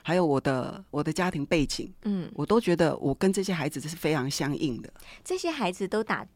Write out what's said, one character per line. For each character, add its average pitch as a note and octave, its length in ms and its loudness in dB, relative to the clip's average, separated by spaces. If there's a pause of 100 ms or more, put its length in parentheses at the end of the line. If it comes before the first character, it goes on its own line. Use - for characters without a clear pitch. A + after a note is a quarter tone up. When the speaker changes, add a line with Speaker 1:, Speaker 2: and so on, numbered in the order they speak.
Speaker 1:
还 D#3+ 140 0
有 F3+ 100 6
我 C#3 140 4
的， C3 520 -2
我 C#3+ 120 0
的 D#3 80 0
家 F3+ 200 0
庭 D3 140 -4
背 D#3 200 2
景， - 280 -6 (100)
Speaker 2:
嗯。 G3 300 -2
Speaker 1:
我 D3 120 -4
都 A3 140 4
觉 F3+ 160 4
得 E3 220 4
我 C3+ 160 0
跟 F#3+ 180 4
这 F#3+ 120 -2
些 F#3+ 100 -2
孩 D#3 160 -2
子 D3 120 -6
是 D#3 140 -8
非 D#3 180 0
常 C3+ 160 0
相 C#3+ 280 -2
应 B2+ 240 -2
的。 - 100 -16 (320)
Speaker 2:
这 F#4 140 -4
些 F4 120 -4
孩 B3 220 -2
子 F#3 160 -6
都 A3 160 -2
打 F#3 220 -4 (100)